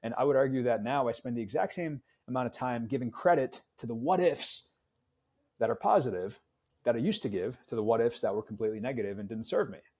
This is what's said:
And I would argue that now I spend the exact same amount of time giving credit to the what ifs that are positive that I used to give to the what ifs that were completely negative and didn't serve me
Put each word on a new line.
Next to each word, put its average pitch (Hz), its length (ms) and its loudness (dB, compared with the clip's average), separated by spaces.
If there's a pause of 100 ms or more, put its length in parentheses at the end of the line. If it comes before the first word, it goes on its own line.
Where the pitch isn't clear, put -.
And 117 140 -4
I 127 80 2
would 143 120 4
argue 131 280 2
that 113 180 2
now 127 260 0
I 113 40 -2
spend 120 240 -6
the 117 60 -2
exact - 320 -2
same 156 260 -6 (280)
amount 127 180 -2
of 117 60 -4
time 120 340 -4
giving 120 240 -2
credit 151 500 2 (180)
to - 80 -10
the 117 80 -4
what 151 260 2
ifs - 480 0 (920)
that 113 120 2
are 117 40 2
positive 117 680 2 (440)
that 120 100 4
I 117 40 0
used 208 240 0
to - 60 -2
give 98 300 -4 (100)
to - 60 -8
the 113 80 0
what 113 180 4
ifs 117 220 2
that 101 120 2
were 107 80 -2
completely 110 380 -4
negative 104 380 -4
and 101 100 -8
didn't 110 160 -8
serve 175 240 0
me 95 100 -12 (220)